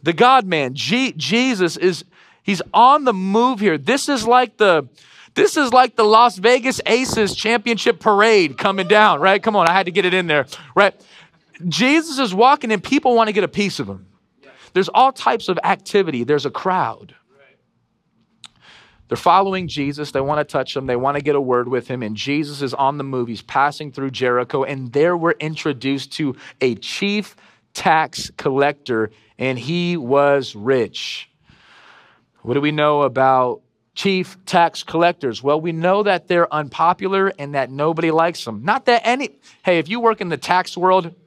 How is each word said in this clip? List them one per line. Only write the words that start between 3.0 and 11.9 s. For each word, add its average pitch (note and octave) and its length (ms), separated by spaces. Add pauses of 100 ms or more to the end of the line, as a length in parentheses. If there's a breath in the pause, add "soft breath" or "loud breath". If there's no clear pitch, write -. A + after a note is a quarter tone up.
the B3+ 100
move G3+ 460
here. F#3 180
This G3 300
is B3+ 180
like B3 300
the, E3 320 (480 soft breath)
this F#4 220
is C4+ 140
like B3+ 240
the A3+ 80
Las A3 340
Vegas A#3+ 480
Aces A3+ 500
championship A3+ 640
parade G3+ 580
coming F#3+ 300
down, G#3 340
right? F#3+ 200
Come A3 140
on, E3+ 140
I E3+ 40
had F#3+ 120
to F3+ 60
get F3+ 120
it F3+ 100
in F#3 140
there, D3 200 (280 loud breath)
right? F#3+ 180 (760 soft breath)
Jesus C4+ 520